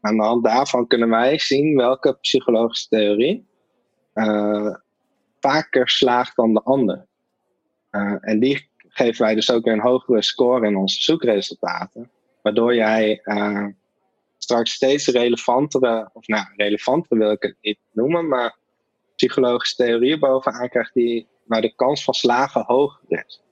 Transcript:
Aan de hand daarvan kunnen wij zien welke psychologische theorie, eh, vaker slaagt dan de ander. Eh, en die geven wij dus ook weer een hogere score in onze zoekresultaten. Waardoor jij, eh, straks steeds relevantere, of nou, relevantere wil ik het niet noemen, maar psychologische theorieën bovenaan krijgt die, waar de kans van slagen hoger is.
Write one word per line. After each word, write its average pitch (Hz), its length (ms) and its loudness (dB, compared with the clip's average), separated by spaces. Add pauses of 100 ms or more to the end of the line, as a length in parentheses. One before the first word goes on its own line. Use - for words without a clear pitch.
Aan 107 160 -2
de 110 60 2
hand 117 200 2
daarvan 120 440 2
kunnen 117 220 2
wij 123 300 2
zien 143 360 0
welke 131 460 2
psychologische 117 680 0
theorie, 113 560 0 (680)
eh, 107 600 -2 (680)
vaker 139 500 0
slaagt 123 460 2
dan 113 180 2
de 110 100 2
ander. 123 420 0 (840)
Eh, 101 320 -4
en 107 180 -2
die 135 300 0 (180)
geven 117 380 0
wij 107 100 2
dus 107 160 0
ook 117 140 0
weer 113 80 2
een 107 60 0
hogere 123 420 2
score 123 460 0
in 101 100 0
onze 95 240 -2
zoekresultaten. 113 1080 -4 (320)
Waardoor 117 340 2
jij, 110 480 2
eh, 104 420 -4 (720)
straks 117 340 -2
steeds 139 360 0
relevantere, 123 1040 0
of - 140 -20
nou, 107 180 -2 (100)
relevantere 110 640 0
wil 107 120 2
ik 104 100 -2
het 98 200 -6
niet 104 160 -6 (140)
noemen, 160 360 -2
maar 123 300 -2 (580)
psychologische 120 600 0
theorieën 123 440 0
bovenaan 131 500 -2
krijgt 117 240 -4
die, 117 340 -2 (180)
waar 113 160 -2
de 110 140 -2
kans 139 280 -2
van 127 100 -2
slagen 123 540 0
hoger 135 320 0 (260)
is. - 160 -20 (100)